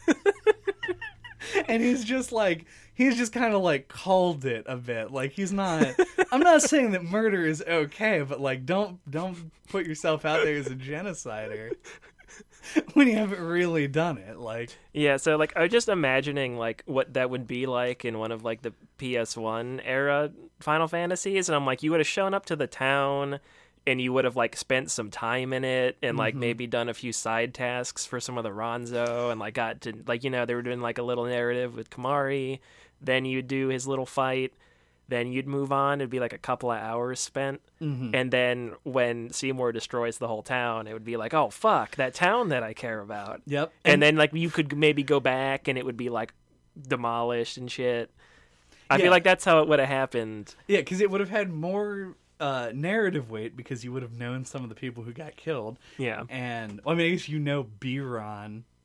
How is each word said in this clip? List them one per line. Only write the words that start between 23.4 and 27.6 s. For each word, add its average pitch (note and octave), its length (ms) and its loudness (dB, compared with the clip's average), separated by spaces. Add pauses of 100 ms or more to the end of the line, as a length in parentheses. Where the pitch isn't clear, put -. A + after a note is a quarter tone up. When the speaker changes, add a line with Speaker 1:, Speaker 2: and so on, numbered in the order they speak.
Speaker 2:
and C3 140 2
you B2+ 140 0
would B2+ 100 4
have, B2 140 0
like, A#2 180 2
spent - 340 -2
some G#2+ 220 -6
time B2+ 400 -2
in C3 140 -2
it, B2+ 360 0
and, A#2+ 160 -2
like, A2+ 180 0
Speaker 1:
Mm-hmm. C3+ 40 -6
Speaker 2:
maybe A#2+ 280 -2
done A#2+ 200 -2
a A#2 60 -4
few A#2+ 180 -8
side A#2 420 -2
tasks B2 520 -4